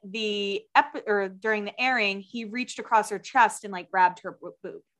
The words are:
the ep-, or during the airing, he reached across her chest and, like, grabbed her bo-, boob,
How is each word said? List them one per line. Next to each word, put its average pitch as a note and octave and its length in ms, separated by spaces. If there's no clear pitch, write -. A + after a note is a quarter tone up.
the G3+ 600
ep-, C#4+ 320
or G3+ 220
during G#3 360
the G#3 160
airing, G#3+ 400
he A3+ 240
reached B3 340
across A3 300
her G3 100
chest A3+ 440
and, G3+ 80
like, F3+ 180
grabbed F3+ 300
her - 200
bo-, F3 220
boob, - 200